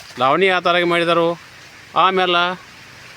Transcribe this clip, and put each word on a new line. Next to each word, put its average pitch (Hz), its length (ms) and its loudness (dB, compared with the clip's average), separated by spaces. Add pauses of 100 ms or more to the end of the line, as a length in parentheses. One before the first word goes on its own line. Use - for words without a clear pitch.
(220)
ಲಾವಣಿ 156 300 2
ಯಾವ 180 160 0
ಥರ 175 160 2 (100)
ಮಾಡಿದರು, 170 340 0 (760)
ಆಮೇಲೆ 180 380 0 (720)